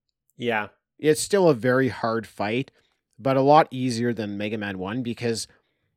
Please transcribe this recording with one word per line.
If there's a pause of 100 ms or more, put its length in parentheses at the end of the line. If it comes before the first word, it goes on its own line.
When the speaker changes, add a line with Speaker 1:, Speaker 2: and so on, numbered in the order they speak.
(380)
Speaker 1:
Yeah. (280)
Speaker 2:
It's
still
a
very
hard
fight, (480)
but
a
lot
easier
than
Mega
Man
one
because, (500)